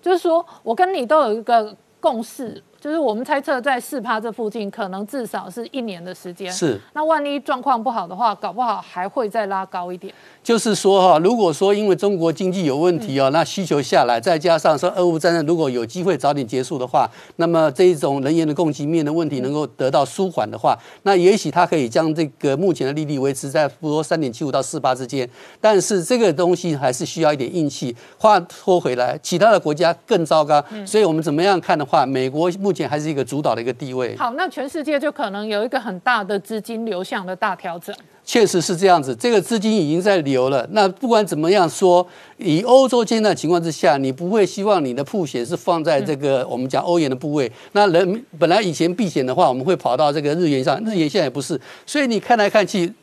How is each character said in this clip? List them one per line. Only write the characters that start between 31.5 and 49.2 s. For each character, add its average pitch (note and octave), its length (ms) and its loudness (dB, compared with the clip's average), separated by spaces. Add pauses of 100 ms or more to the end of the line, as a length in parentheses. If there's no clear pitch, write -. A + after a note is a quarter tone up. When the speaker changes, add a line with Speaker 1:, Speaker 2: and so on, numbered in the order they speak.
Speaker 2:
看 F3 180 0
的 D3 60 -4
话， C#3 220 2
美 C3 240 -2
国 D#3+ 280 0
目 G3 140 -2
前 D3+ 160 -4
还 D3+ 100 -4
是 D3+ 120 -6
一 - 20 -4
个 C3+ 100 -2
主 C#3 200 -4
导 C3+ 120 0
的 A#2 60 -6
一 A#2 60 -8
个 B2+ 40 -2
地 B2+ 220 -10
位。 B2 240 -4
Speaker 1:
好， A#3+ 140 -4
那 D#4+ 180 -4
全 C#4 180 -8
世 D4+ 160 -8
界 C#4+ 160 -2
就 D4 140 -4
可 B3 160 -6
能 G3+ 180 -8
有 G#3 160 -2
一 B3 60 -4
个 C#4 100 -4
很 G3 220 -8
大 A#3 240 0
的 G3 160 -4
资 A3 180 -10
金 A3+ 280 -10
流 F#3 180 -6
向 G3 220 -8
的 F#3 100 -8
大 G3+ 180 -4
调 F3 240 -12
整。 G3+ 160 -14 (300)
Speaker 2:
确 A#3 220 2
实 E3+ 140 2
是 E3+ 160 -2
这 F#3+ 120 4
样 E3+ 140 6
子， B2+ 140 -4
这 A#3+ 140 -2
个 G#3+ 100 4
资 A3+ 180 -2
金 A3 160 2
已 E3 140 2
经 E3 140 0
在 G3 160 4
流 C3+ 320 2
了。 C3+ 220 0
那 G#3 140 4
不 F#3+ 220 -4
管 G#3+ 180 4
怎 D#3+ 120 -4
么 D#3+ 120 0
样 F#3+ 160 6
说， F3+ 400 4 (300)
以 E3 240 0
欧 B3+ 260 6
洲 A#3+ 160 2
现 A3 220 0
在 G3+ 60 4
的 E3+ 40 2
情 F3 140 -4
况 E3+ 140 2
之 E3 100 -4
下， D#3 240 4
你 C3+ 160 -2
不 E3+ 160 -6
会 G#3 160 2
希 F#3+ 200 -4
望 G3 200 2
你 B2+ 80 -4
的 C3 100 -4
曝 F3+ 220 -2
险 B2+ 200 -4
是 D#3 120 -6
放 E3+ 260 -2
在 D3+ 160 2
这 D3 160 -2
个， C3+ 280 0
Speaker 1:
嗯。 - 80 -8
Speaker 2:
我 B2+ 40 -6
们 B2+ 140 -6
讲 C#3 140 -2
欧 E3+ 160 0
元 D3+ 100 0
的 C3 80 -4
部 D3 160 -8
位。 C3+ 180 -2 (220)
那 G#3 140 4
人 F#3+ 360 2 (160)
本 E3+ 120 4
来 G3 100 4
以 G3 100 -2
前 D#3+ 240 0
避 G3+ 140 -2
险 C#3+ 160 -2